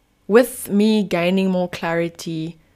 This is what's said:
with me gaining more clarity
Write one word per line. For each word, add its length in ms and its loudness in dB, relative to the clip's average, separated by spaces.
with 420 2
me 360 2
gaining 460 0
more 180 -2
clarity 880 -6